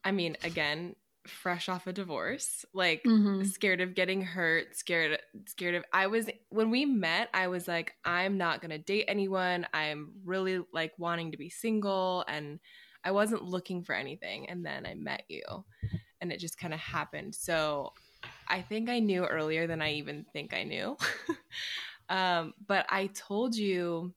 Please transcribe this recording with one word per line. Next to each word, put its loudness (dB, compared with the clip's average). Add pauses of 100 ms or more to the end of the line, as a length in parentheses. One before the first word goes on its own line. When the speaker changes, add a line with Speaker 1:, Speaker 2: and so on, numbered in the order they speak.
Speaker 1:
I 2
mean, 2
again, -2 (300)
fresh -4
off -4
a -4
divorce, -4
like, 2
Speaker 2:
Mm-hmm. 6
Speaker 1:
scared 2
of 0
getting 2
hurt, 0
scared, 2 (300)
scared -2
of, 0
I 4
was, 2 (200)
when 4
we 4
met, 2
I 2
was -2
like, -2 (100)
"I'm 2
not 2
gonna -6
date 0
anyone. 2
I'm -2 (120)
really, 0 (120)
like, -2
wanting -2
to -8
be -10
single," 0
and -6 (440)
I -2
wasn't 2
looking -4
for -4
anything. -6
And -8
then -6
I -8
met -8
you, -12 (800)
and -4
it -6
just -10
kinda -6
happened. -6
So -2 (540)
I 0
think -4
I 2
knew 4
earlier 0
than -2
I 0
even -6
think -8
I -2
knew. -4 (320)
<laughs> -2 (720)
Um, 2 (100)
but 2
I 2
told -2
you 0